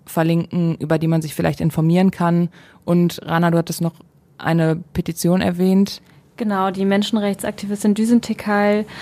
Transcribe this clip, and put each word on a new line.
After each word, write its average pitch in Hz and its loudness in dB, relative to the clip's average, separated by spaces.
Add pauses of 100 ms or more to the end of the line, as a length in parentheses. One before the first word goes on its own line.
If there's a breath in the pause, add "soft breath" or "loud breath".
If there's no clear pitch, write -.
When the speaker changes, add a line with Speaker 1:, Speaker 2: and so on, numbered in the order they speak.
Speaker 1:
verlinken, 165 0
über 156 -2
die 165 0
man 160 2
sich 151 -10
vielleicht 165 -2
informieren 170 2
kann. 170 0 (340 loud breath)
Und 175 0
Rana, 165 2
du 165 2
hattest 165 -2
noch 165 -2 (420)
eine 160 0 (160)
Petition 170 0
erwähnt. 190 0 (340 soft breath)
Speaker 2:
Genau, 196 -2
die 190 -2
Menschenrechtsaktivistin 202 -2
Düsen 226 4
Tekal 208 0 (180 loud breath)